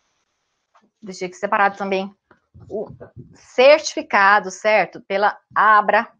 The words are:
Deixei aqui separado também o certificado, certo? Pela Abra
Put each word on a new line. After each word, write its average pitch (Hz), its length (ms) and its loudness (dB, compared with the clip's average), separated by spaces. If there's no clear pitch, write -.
Deixei 190 240 -12
aqui 180 100 -14
separado 202 400 -2
também 196 380 -6
o 202 220 -12
certificado, 214 1200 2
certo? 214 520 -4
Pela 196 360 -4
Abra 208 540 2